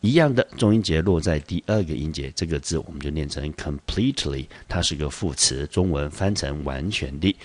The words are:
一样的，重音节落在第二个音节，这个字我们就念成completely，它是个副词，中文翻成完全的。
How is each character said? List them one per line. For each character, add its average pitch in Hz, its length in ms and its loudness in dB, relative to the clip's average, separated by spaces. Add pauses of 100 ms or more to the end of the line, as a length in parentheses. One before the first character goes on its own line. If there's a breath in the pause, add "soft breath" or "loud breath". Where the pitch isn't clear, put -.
一 107 140 2
样 151 200 6
的， 120 120 4 (120)
重 107 160 6
音 110 80 6
节 80 180 2
落 87 200 4
在 78 180 2
第 85 280 -4
二 107 180 2
个 78 100 -4
音 73 180 -4
节， 71 240 -6
这 - 100 -2
个 80 120 -2
字 76 200 -4
我 - 120 -6
们 73 100 -12
就 71 80 -6
念 76 180 -2
成 71 280 -6
completely， 73 920 -2 (220 loud breath)
它 87 140 -2
是 80 120 0
个 73 140 -4
副 76 260 -4
词， 67 340 0
中 92 220 2
文 73 200 -2
翻 98 240 0
成 73 280 -4
完 69 280 -4
全 69 300 -6
的。 92 140 2 (100)